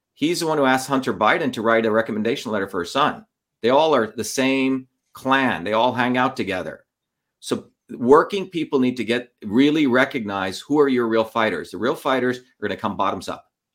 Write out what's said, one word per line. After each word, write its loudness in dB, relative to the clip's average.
he's -2
the -2
one 0
who 2
asked 2
Hunter -2
Biden 0
to -6
write 2
a 0
recommendation -2
letter -2
for -4
his -8
son. -2
They 0
all 4
are 0
the -6
same -2
clan. 0
They -4
all 2
hang 0
out 0
together. -6
So -6
working 4
people -2
need 2
to -4
get, -4
really 2
recognize 0
who 0
are 4
your 0
real 2
fighters. -2
The -12
real -2
fighters -2
are -10
gonna -6
come -6
bottoms -4
up. -12